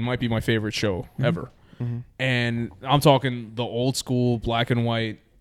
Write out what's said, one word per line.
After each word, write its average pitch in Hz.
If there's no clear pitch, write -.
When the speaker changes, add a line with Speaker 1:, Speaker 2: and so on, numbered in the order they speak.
Speaker 1:
It -
might 123
be 123
my 113
favorite 110
show 98
Speaker 2:
Mm-hmm. 127
Speaker 1:
ever. -
Speaker 2:
Mm-hmm. 120
Speaker 1:
And 120
I'm 135
talking 123
the 120
old 120
school 123
black 117
and 120
white 113